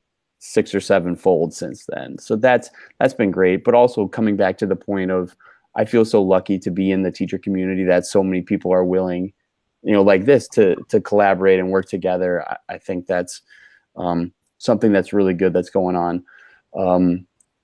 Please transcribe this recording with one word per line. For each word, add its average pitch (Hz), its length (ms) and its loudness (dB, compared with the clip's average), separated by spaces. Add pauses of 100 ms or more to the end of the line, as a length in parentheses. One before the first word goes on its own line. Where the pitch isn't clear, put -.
(400)
six - 360 -4
or 98 40 2
seven 90 360 0
fold 85 380 0
since - 340 -14
then. - 300 -12
So - 180 -6
that's, 120 340 2 (300)
that's 135 140 0
been 104 180 0
great. 92 320 2
But 117 100 2
also 120 340 4
coming 107 280 -2
back 95 240 0
to 107 60 -2
the 92 100 0
point 95 360 -4
of, 90 240 -4 (400)
I 110 100 -2
feel 113 200 2
so 110 160 2
lucky 92 380 0
to 95 120 -6
be 95 200 0
in 95 120 0
the 90 80 -2
teacher 92 260 -6
community 95 480 -4
that 90 200 2
so 98 180 0
many 92 180 -2
people 92 300 -2
are 92 140 2
willing, 92 480 -2 (480)
you 98 120 0
know, 104 100 4
like 98 220 4
this 131 240 4
to, 98 260 4 (140)
to 98 120 2
collaborate 95 580 2
and 92 120 -2
work 95 160 0
together. 90 600 -4
I, - 280 -12
I - 20 -16
think 90 300 -10
that's, 90 340 -6 (540)
um, 87 360 -4 (280)
something 113 320 2
that's 98 220 0
really 98 200 2
good 87 200 0
that's 87 160 -2
going 92 260 -2
on. 87 280 -4 (520)
Um, 90 520 0 (360)